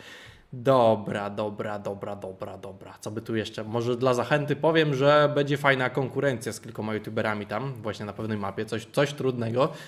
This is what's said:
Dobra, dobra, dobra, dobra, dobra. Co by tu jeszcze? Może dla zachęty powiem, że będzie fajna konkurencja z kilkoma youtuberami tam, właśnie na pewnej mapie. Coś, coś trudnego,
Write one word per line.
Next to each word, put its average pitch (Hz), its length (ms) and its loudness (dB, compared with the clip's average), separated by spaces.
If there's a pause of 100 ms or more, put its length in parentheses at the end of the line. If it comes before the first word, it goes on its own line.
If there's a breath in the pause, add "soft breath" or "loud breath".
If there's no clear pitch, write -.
(540 loud breath)
Dobra, 110 760 4
dobra, 104 500 -6
dobra, 101 360 -8
dobra, 95 420 -10
dobra. 98 420 -16
Co 110 120 -10
by 110 100 -6
tu 113 140 -4
jeszcze? 107 280 -4
Może 117 340 0
dla 127 160 4
zachęty 139 420 0
powiem, 156 380 2
że 143 420 6
będzie 143 220 2
fajna 135 320 4
konkurencja 127 640 -2
z - 80 -12
kilkoma 110 320 -6
youtuberami 107 520 -2
tam, 120 280 -4
właśnie 107 320 -6
na 101 80 -8
pewnej 110 240 -4
mapie. 101 280 -4
Coś, 110 200 -6
coś 143 280 0
trudnego, 123 600 0 (140 loud breath)